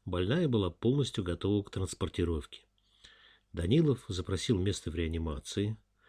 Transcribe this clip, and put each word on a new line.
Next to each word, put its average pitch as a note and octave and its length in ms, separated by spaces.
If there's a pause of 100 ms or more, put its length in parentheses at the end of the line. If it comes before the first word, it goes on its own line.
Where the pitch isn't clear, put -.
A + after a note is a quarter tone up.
больная G2+ 440
была G#2+ 200
полностью A#2 540
готова F#2+ 400
к - 80
транспортировке. E2+ 920 (880)
Данилов B2 560
запросил F#2+ 500
место F#2 320
в D#2 60
реанимации. E2 800 (320)